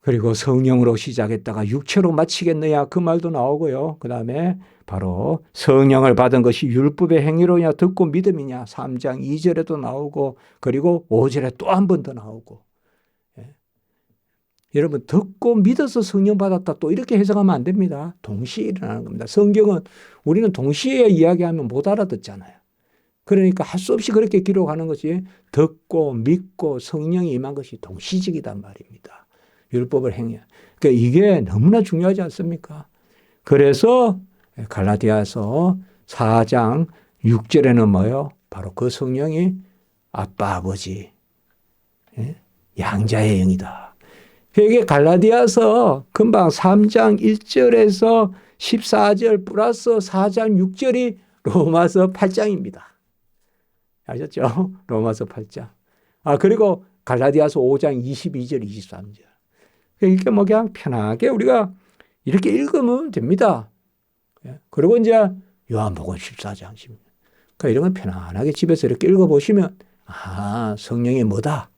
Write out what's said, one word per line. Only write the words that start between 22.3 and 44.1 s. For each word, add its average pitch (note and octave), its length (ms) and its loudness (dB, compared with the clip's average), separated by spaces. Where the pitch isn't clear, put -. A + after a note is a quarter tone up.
그러니까 F#3 400 2
할 - 140 -8
수 F#3 160 -4
없이 A3+ 180 -4
그렇게 G#3 280 2
기록하는 F3 480 -2
것이 D#3+ 340 -6
듣고 D#3+ 640 -2
믿고 D3 680 -2
성령이 E3 520 -4
임한 C3 220 -6
것이 C3 260 -14
동시직이단 C#3 800 -8
말입니다. - 680 -20
율법을 B2+ 420 -2
행해. A#2 260 -10
그러니까 B2+ 260 4
이게 F3 340 4
너무나 B2 420 4
중요하지 F#3+ 400 0
않습니까? E3 640 -10
그래서 F#3 760 4
갈라디아서 G#2+ 1080 0
사 A2+ 380 0
장 B2 420 0
육 A2+ 240 2
절에는 B2 400 4
뭐요? A2+ 420 0
바로 F#2+ 240 -14
그 B2 160 -4
성령이 D#3 640 -2
아빠, F#2+ 440 -6
아버지, F#2+ 560 -10
예? B2+ 180 -10
양자의 G3+ 640 0
영이다. - 540 -4